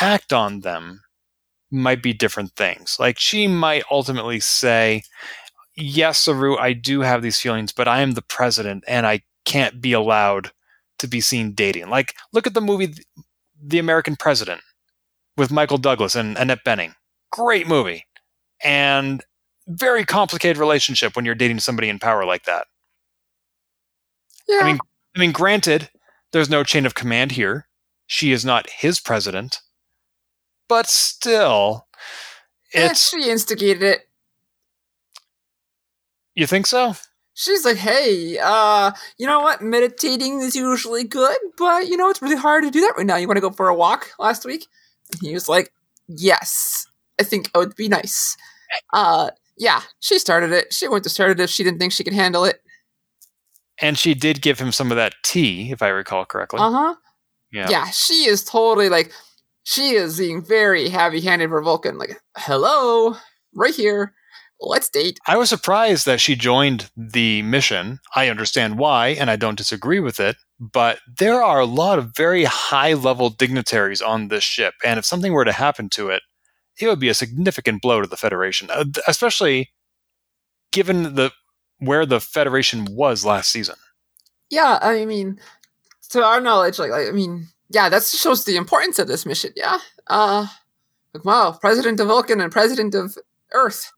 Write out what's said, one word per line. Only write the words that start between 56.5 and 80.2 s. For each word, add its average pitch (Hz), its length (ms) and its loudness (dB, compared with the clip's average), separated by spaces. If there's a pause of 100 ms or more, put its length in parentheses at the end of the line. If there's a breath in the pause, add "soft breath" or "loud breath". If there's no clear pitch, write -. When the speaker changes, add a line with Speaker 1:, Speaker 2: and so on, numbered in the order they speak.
Speaker 2:
Uh-huh. 269 360 0 (560)
Speaker 1:
Yeah. 95 180 -4
Speaker 2:
Yeah, 165 200 0
she 311 380 0
is 208 160 0
totally, 226 440 2
like, 165 240 0 (500 loud breath)
she 269 320 -2
is 170 240 0
being 170 260 -4
very 196 440 2
heavy-handed 170 640 0
for 156 120 0
Vulcan. 165 360 -2
Like, - 220 -10 (160)
"Hello, 233 800 2 (380 loud breath)
right 262 200 0
here. 202 400 -2 (460 soft breath)
Let's - 280 -2
date." 165 380 -2
Speaker 1:
I 165 100 2
was 240 120 2
surprised 208 580 0
that 131 140 2
she 147 140 2
joined 123 640 2
the 113 460 0
mission. 113 580 -2 (140)
I 131 140 2
understand 110 500 -2
why, 131 300 2
and 143 220 0
I 107 60 2
don't 107 220 -2
disagree 117 420 -2
with 131 200 -4
it, 104 160 0 (220)
but 117 400 0 (200)
there 233 240 2
are 160 180 4
a 127 60 4
lot 160 320 0
of 117 180 -6
very 170 280 2
high-level 131 840 0
dignitaries 110 720 0
on 110 260 -2
this 104 160 -2
ship, 101 300 -2 (100)
and 117 140 0
if 107 60 -4
something 180 280 -2
were 139 120 4
to 110 80 2
happen 120 380 -2
to 101 200 -4
it, 95 120 -2 (580)
it 220 80 0
would 185 120 0
be 127 80 2
a 113 60 2
significant 123 680 -2
blow 120 180 2
to 98 80 0
the 90 80 -10
Federation, 95 540 -2
uh, 151 140 -2
th-, 143 220 -6
especially 160 640 0 (1040)